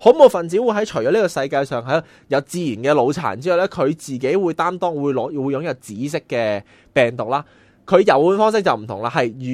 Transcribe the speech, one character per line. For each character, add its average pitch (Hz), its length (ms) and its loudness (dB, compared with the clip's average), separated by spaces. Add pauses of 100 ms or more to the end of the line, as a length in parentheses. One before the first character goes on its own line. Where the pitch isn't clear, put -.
恐 226 160 8
怖 285 100 10
分 170 220 -2
子 185 100 0
會 247 140 0
喺 208 120 -2
除 165 140 -6
咗 117 120 0
呢 220 100 2
個 185 60 2
世 143 200 -4
界 139 160 -2
上 127 180 -4
喺 135 220 -2 (240)
有 135 140 0
自 170 180 -8
然 170 80 -2
嘅 123 240 0
腦 147 220 2
殘 123 260 -6
之 151 120 -4
外 175 40 2
呢， 185 140 0
佢 165 160 -2 (100)
自 139 220 -10
己 131 180 0
會 180 180 0
擔 175 240 -4
當， 175 160 -2
會 143 200 -2
攞， 127 140 -2
會 139 260 -4
擁 135 80 -4
有 160 140 -4
紫 113 180 -16 (160)
色 156 180 -4
嘅 107 340 -2 (300)
病 123 240 2
毒 117 140 -6
啦。 143 160 -2 (400)
佢 196 160 6
遊 165 180 4
玩 180 180 4
方 214 140 2
式 214 100 0
就 170 140 0
唔 107 100 -8
同 104 160 -10
啦， 117 80 -4
係 123 240 -2 (200)